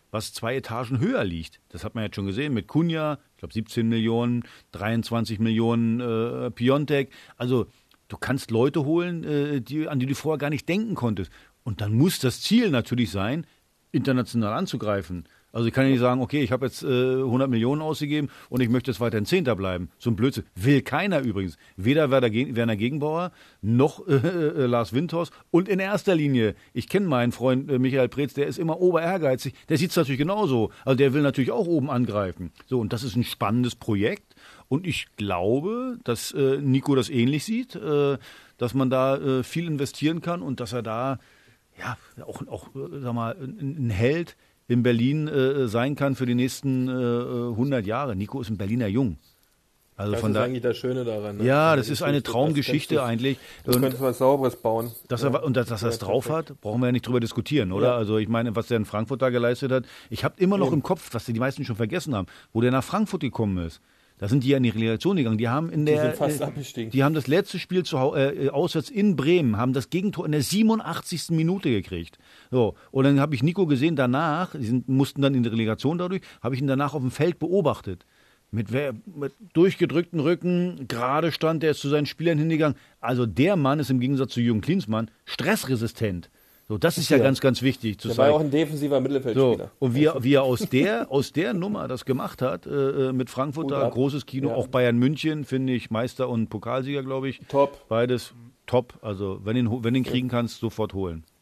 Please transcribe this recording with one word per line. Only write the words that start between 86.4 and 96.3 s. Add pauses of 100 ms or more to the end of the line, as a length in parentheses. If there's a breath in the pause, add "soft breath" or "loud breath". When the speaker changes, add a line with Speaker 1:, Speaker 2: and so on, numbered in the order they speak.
Speaker 1:
So,
das
ist
ja
Speaker 2:
Ja.
Speaker 1:
ganz,
ganz
wichtig
zu
Speaker 2:
Der
war
Speaker 1:
sagen.
Speaker 2:
auch
ein
defensiver
Mittelfeldspieler.
Speaker 1:
So,
und
wie
er,
Speaker 2:
Also
Speaker 1:
wie
er
aus
der,
aus
der
Nummer
das
gemacht
hat,
äh,
äh,
mit
Frankfurt
Speaker 2:
Hut
Speaker 1:
da,
Speaker 2:
ab.
Speaker 1:
großes
Kino,
Speaker 2:
Ja.
Speaker 1:
auch
Bayern
München,
finde
ich,
Meister
und